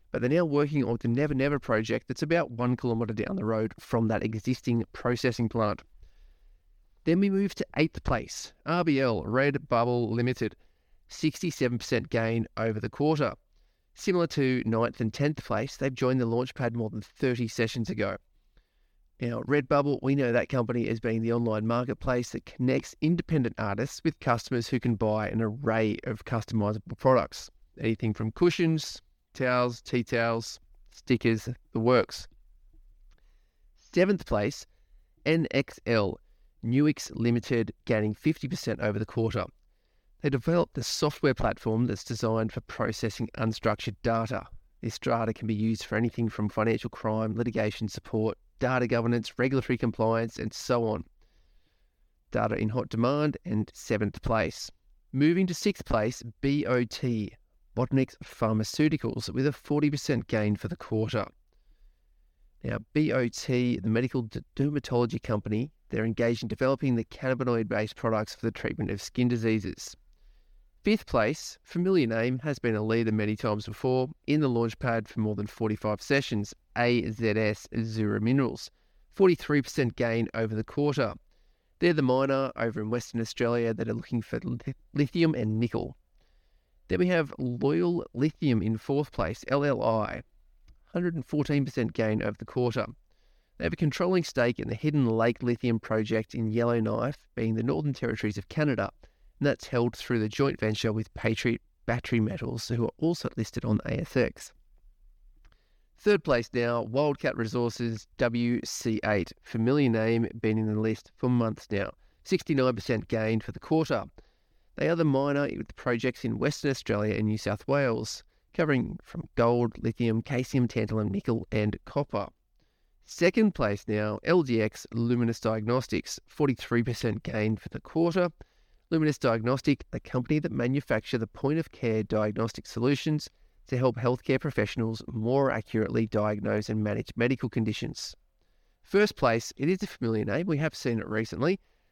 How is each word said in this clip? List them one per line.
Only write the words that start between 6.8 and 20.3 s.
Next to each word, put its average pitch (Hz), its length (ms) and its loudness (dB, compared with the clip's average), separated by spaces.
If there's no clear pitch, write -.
Then 170 160 4
we 202 100 4
move 196 280 0
to - 100 -4
eighth - 280 0
place, - 480 -4
R 170 180 2
B 143 160 4
L, 113 240 2
Redbubble 123 840 0
Limited, 120 460 0
sixty-seven 139 720 -2
percent 113 300 -2
gain 113 380 0
over 110 220 -2
the 113 100 -4
quarter. 147 460 0
Similar 175 340 0
to 127 360 0
ninth 113 360 0
and 113 120 -2
tenth 147 320 -2
place, 117 320 -4
they've 135 160 -2
joined 131 280 2
the 120 80 0
Launchpad 120 460 -2
more 113 140 -4
than 107 140 -10
thirty 123 460 -2
sessions 113 420 -2
ago. 101 260 -2
Now, 120 280 -4
Redbubble, 143 520 2
we 135 140 2
know 131 160 2